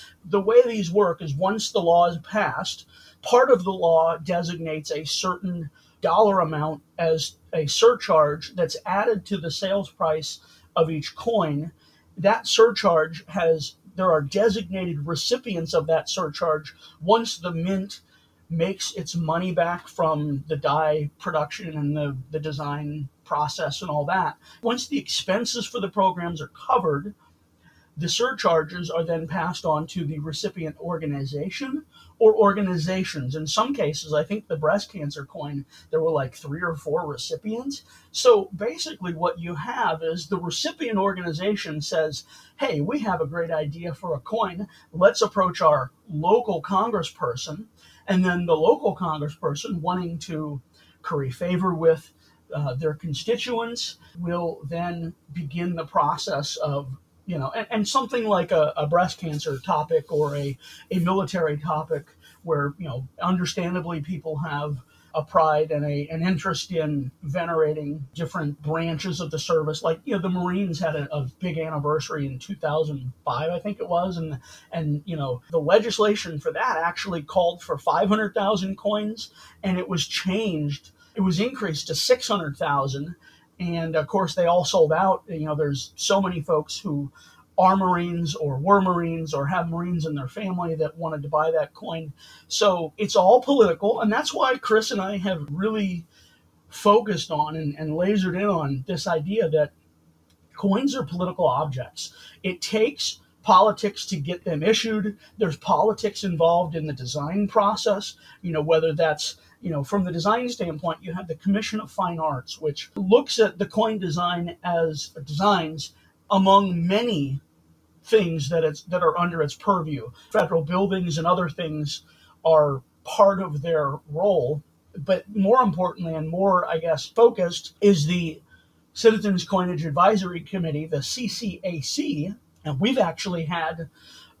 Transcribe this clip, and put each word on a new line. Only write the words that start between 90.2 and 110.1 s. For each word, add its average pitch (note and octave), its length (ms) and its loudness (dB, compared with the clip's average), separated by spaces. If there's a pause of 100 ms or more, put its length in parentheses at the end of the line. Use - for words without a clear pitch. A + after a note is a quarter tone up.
family F3 480 -4
that D3+ 200 -2
wanted D#3 280 -6
to D3 40 -10
buy D3+ 220 2
that D#3 240 0
coin. D#3+ 400 -10 (340)
So F3+ 520 2
it's G#3 160 -2
all G#3 260 8
political. G#3+ 600 4
And G#3+ 120 2
that's C#4+ 180 -2
why C4 280 2
Chris A3 320 2
and G#3 100 -2
I G3 160 -4
have F3 320 -4
really F#3+ 560 -2 (640)
focused G#3 640 2
on D3+ 240 -2
and, D3 240 -4
and D#3 140 -4
lasered F#3 460 0
in G#3 60 0
on C#3 400 0
this E3+ 220 -4
idea E3+ 420 0
that D3 220 4 (840)
coins A#3 400 2
are B3+ 80 -4
political F3 440 0
objects. C3 640 -4 (300)
It F3+ 180 -4
takes - 600 0 (200)
politics G#3 640 4
to F#3 120 -4
get D#3+ 280 -6
them D#3 160 -4
issued. G#3+ 560 0 (220)
There's E3 180 0
politics G3+ 680 0
involved E3+ 520 2
in D#3 100 -4
the D3 80 -4
design D3 540 -4
process, G#3 720 2 (260)
you F3 80 -4
know, D#3 100 0
whether D#3+ 320 2
that's, D#3 440 0 (240)
you F3 100 -4
know, C#3+ 120 -4
from G3 200 0
the F3+ 80 -4